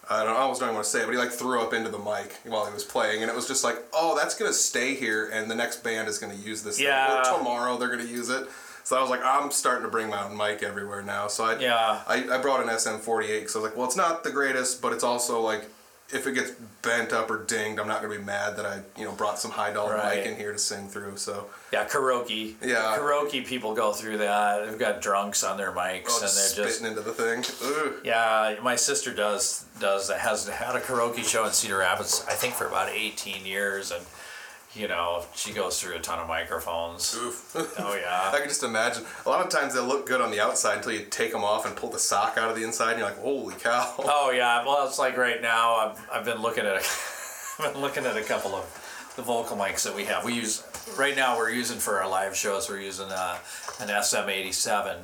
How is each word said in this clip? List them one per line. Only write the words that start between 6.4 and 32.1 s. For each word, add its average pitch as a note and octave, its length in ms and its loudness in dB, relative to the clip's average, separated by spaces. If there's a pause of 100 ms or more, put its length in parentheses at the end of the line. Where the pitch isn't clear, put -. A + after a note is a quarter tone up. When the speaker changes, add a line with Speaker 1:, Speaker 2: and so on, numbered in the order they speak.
Speaker 1:
this G#2 140 -4
thing. C#3 120 4
Speaker 2:
Yeah. C3 320 4 (120)
Speaker 1:
Or - 60 4
tomorrow A#2+ 400 0
they're B2 100 0
gonna A#2 160 -2
use A#2+ 240 -4
it." C3 200 -2 (360)
So B2+ 140 2
I - 20 4
was C3 80 2
like, B2 160 0
"I'm C#3 260 4
starting B2 340 2
to A2 60 -4
bring A2+ 200 0
my G2+ 140 -2
own G#2 120 -8
mic G#2 260 0
everywhere G2+ 400 -6
now." G2+ 260 -2
So A2+ 160 0
I, A2+ 140 2
Speaker 2:
Yeah. A#2 480 4
Speaker 1:
I, B2 220 2
I C3 140 2
brought C3+ 200 4
an A#2 60 0
S A2 180 0
M A2 120 -2
forty-eight G#2+ 480 0
'cause - 100 -4
I A3 40 0
was G#3+ 100 -2
like, - 80 -10
"Well, - 80 0
it's B2 100 0
not E3 280 2
the C#3+ 80 -2
greatest, C3 500 0
but A#2 100 2
it's A2+ 120 0
also, A#2+ 360 2
like, G#2+ 300 0 (420)
if B2+ 140 -2
it C3+ 80 0
gets B2+ 160 0 (320)
bent A#2 280 2
up A2+ 200 0
or G2+ 120 -2
dinged, G#2+ 380 -2
I'm G#2 80 -2
not A2 140 0
gonna G#2 160 -6
be G2+ 40 -10
mad G2+ 360 -2
that G2+ 80 -4
I, G2 140 -6 (180)
you G#2+ 80 -6
know, - 60 -6
brought G#2 260 0
some A2+ 140 -4
high G#2 200 0
dollar G#2 220 0
Speaker 2:
Right. G#2 240 2
Speaker 1:
mic G2 80 -2
in G#2+ 100 -4
here G#2 160 -4
to G2+ 60 -6
sing G3+ 300 -2
through." G2+ 280 -8
So - 300 -6 (260)
Speaker 2:
Yeah, - 140 2
karaoke. A2 760 0
Speaker 1:
Yeah. A2 360 2
Speaker 2:
Karaoke C#3+ 480 0
people A2 260 -2
go A2 220 2
through G#2+ 240 -4
that. G#2 500 4
They've A2 100 -6
got G#2+ 220 2
drunks G2+ 420 2
on G2 140 0
their F#2+ 160 -2
mics, F#2 380 -2
Speaker 1:
Oh, - 60 4
Speaker 2:
and - 60 2
Speaker 1:
just G2 340 2
Speaker 2:
they're G#2 100 2
just A2+ 140 0
Speaker 1:
spitting A2 180 -2
into - 100 -2
the A2+ 60 -4
thing. A#2 300 0 (200)
Ugh. D3 300 -2 (100)
Speaker 2:
Yeah, A2 580 4
my B2 140 2
sister B2+ 380 0
does, G#2 500 0 (160)
does G2 280 2
that, E2 120 0
has G#2+ 280 0
had A#2 280 -4
a A#2+ 40 0
karaoke A#2 440 0
show A2 220 2
in G2+ 60 0
Cedar G2+ 260 2
Rapids, F#2 500 2